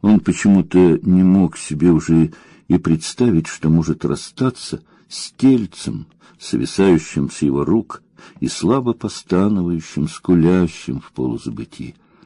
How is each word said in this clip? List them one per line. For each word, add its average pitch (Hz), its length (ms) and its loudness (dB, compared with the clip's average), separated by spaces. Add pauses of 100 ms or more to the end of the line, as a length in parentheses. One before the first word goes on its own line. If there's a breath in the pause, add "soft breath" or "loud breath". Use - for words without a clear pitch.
Он 104 200 4
почему-то 90 800 4
не 90 220 4
мог 92 340 4
себе 78 340 0
уже 80 400 2 (360 soft breath)
и - 100 2
представить, 82 720 0
что - 220 -6
может 80 360 0
расстаться - 760 -6 (280 soft breath)
с - 240 -16
тельцем, - 720 -2 (320 soft breath)
свисающим 80 920 0
с - 120 -10
его 71 240 -2
рук - 360 -4 (380 loud breath)
и - 80 -4
слабо 123 460 -2
постановающим, 90 1120 -4
скулящим 87 920 0
в - 100 -20
полузабытии. 60 840 -10 (300 soft breath)